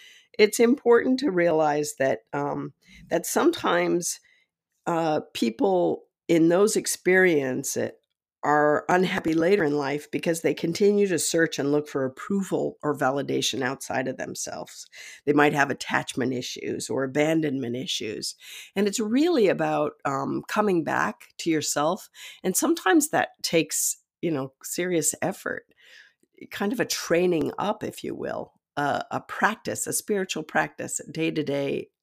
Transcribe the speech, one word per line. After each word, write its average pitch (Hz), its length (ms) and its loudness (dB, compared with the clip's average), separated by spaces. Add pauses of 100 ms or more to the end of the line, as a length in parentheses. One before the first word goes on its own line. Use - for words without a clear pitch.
(380)
it's 208 220 4
important 240 600 4
to 277 100 0
realize 156 680 2
that, 135 220 2 (120)
um, 143 420 -4 (340)
that 170 180 -2
sometimes, 175 920 0 (640)
uh, 160 340 0 (140)
people 185 680 0 (240)
in 165 200 6
those 202 280 4
experiences 143 1120 2 (520)
are 147 460 4
unhappy 180 460 2
later 170 300 4
in 147 120 0
life 147 360 -4
because 165 300 -2
they 147 120 0
continue 202 540 4
to 175 100 0
search 165 400 2
and 143 140 0
look 147 160 2
for 135 160 -2
approval 147 760 -2
or 147 160 -2
validation 135 640 -2
outside 131 460 -2
of 131 120 -6
themselves. - 680 -10 (380)
They 147 80 4
might 147 220 6
have 143 140 2
attachment 127 640 -4
issues - 560 -8
or 135 140 -2
abandonment 139 720 0
issues. 123 640 -8 (400)
And 202 100 2
it's 202 140 -2
really 247 480 2
about, 151 460 0 (100)
um, 139 420 -4
coming 196 380 0
back 135 380 -2 (160)
to - 120 -4
yourself. 156 580 -2 (360)
And 185 100 0
sometimes 339 540 2
that - 220 0 (120)
takes, - 540 0 (240)
you 170 100 -2
know, 139 220 -4 (100)
serious 175 580 -2
effort, - 440 -6 (880)
kind 202 200 -4
of 247 60 -4
a 165 60 0
training 165 720 0
up, 208 240 -4
if - 220 -8
you - 100 -6
will, - 380 -8 (240)
uh, 143 340 0
a 131 120 -6
practice, - 680 -4
a - 40 -4
spiritual 190 520 -4
practice, - 560 -6
a - 100 -14
day-to-day, 143 800 -4 (140)